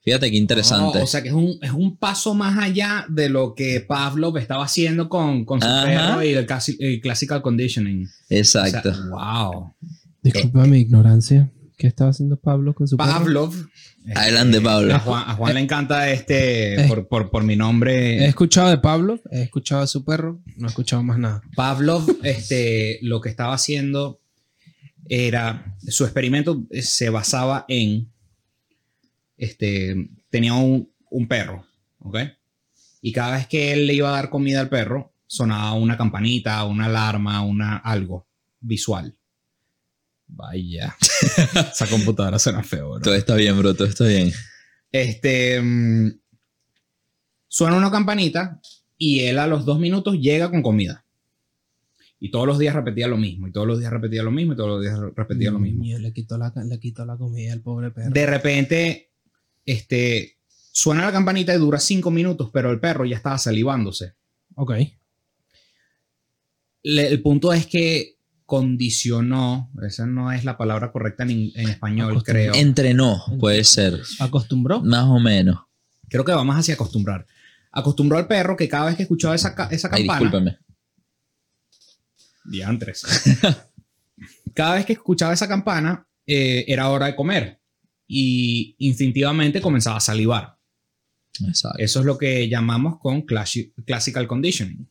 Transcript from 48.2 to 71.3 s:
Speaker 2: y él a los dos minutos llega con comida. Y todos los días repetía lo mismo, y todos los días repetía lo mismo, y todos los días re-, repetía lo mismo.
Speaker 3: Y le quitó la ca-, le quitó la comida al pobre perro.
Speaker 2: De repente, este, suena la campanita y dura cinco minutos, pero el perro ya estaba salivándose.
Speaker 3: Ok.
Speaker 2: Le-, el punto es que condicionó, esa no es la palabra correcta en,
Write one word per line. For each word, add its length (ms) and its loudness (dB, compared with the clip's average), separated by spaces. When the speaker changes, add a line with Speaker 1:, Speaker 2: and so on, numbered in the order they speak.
Speaker 2:
y 240 0
él 180 0
a 80 0
los 180 -2
dos 140 0
minutos 400 0
llega 320 0
con 100 2
comida. 420 0
Y 100 -12
todos 160 -2
los 140 2
días 160 2
repetía 320 -2
lo 100 0
mismo, 300 -4
y 60 -10
todos 120 -2
los 140 0
días 120 -6
repetía 300 -4
lo 80 -2
mismo, 240 0
y 40 -4
todos 120 -4
los 120 -4
días 180 -4
re-, 160 -8
repetía 360 -2
lo 80 -2
mismo. 260 -2
Speaker 3:
Y 120 -6
le 160 -6
quitó 240 -10
la 160 -6
ca-, 120 -10
le 140 -8
quitó 260 -10
la 120 -10
comida 360 -8
al 80 -10
pobre 280 -8
perro. 220 -6
Speaker 2:
De 160 2
repente, 840 0
este, 720 -2
suena 340 2
la 60 0
campanita 440 0
y 20 2
dura 220 2
cinco 320 0
minutos, 420 -2
pero 180 0
el 80 -2
perro 260 -2
ya 100 -2
estaba 240 -4
salivándose. 760 -2
Speaker 3:
Ok. 200 -4
Speaker 2:
Le-, 240 2
el 140 0
punto 320 2
es 120 0
que 520 -2
condicionó, 1300 -2
esa 200 -6
no 240 -4
es 120 -4
la 140 -6
palabra 340 -4
correcta 320 -6
en, 300 -2